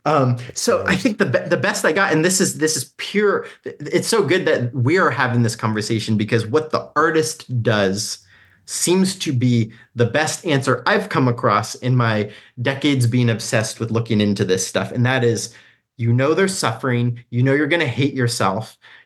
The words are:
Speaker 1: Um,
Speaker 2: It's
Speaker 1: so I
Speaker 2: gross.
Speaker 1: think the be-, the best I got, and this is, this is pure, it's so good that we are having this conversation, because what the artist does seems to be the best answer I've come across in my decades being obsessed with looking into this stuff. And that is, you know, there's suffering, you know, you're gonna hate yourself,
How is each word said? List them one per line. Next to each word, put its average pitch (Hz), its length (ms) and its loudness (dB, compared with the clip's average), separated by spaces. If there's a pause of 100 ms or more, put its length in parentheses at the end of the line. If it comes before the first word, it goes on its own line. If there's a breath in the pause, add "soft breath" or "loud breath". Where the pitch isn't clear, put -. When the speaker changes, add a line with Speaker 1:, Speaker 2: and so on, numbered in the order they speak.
Speaker 1:
Um, 135 320 2 (120)
Speaker 2:
It's - 120 -10
Speaker 1:
so 220 200 0
I - 60 -8
Speaker 2:
gross. 190 140 0
Speaker 1:
think 226 160 0
the 202 80 0
be-, 135 240 0
the - 80 2
best 196 260 -2
I 165 100 2
got, 196 200 2
and 156 100 2
this 185 160 2
is, 180 200 0
this 156 180 0
is - 200 -10
pure, 202 500 -2 (160 loud breath)
it's 147 440 -4
so 226 160 2
good 160 220 2
that 127 300 0
we 139 240 2
are 165 100 2
having 120 320 0
this 113 140 0
conversation, 107 600 -2
because 110 300 0
what 151 260 -2
the - 240 -4
artist 156 680 0
does 104 560 0 (460 soft breath)
seems 185 540 0
to 156 140 -4
be 120 380 2 (240 loud breath)
the 117 100 2
best 156 400 -2
answer 139 400 0
I've 202 240 2
come 139 180 2
across 113 480 0
in 127 200 -2
my 110 360 0 (300 loud breath)
decades 135 460 2
being 120 220 2
obsessed 110 500 -2
with 113 120 -4
looking 110 300 0
into 104 240 0
this 92 200 0
stuff. - 260 -4
And 123 140 0
that 131 180 2
is, 117 300 0 (440 loud breath)
you 117 160 0
know, 135 200 2
there's 190 240 0
suffering, 120 720 -2
you 120 140 0
know, 135 100 4
you're 147 140 2
gonna 165 180 0
hate 135 280 -2
yourself, 117 640 -2 (280 loud breath)